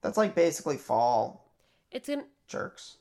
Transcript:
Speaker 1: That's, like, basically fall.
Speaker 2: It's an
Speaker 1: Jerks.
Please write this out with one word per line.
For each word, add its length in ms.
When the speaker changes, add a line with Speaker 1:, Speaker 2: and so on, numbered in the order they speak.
Speaker 1:
That's, 160
like, 160
basically 420
fall. 720
Speaker 2:
It's 200
an 160
Speaker 1:
Jerks. 540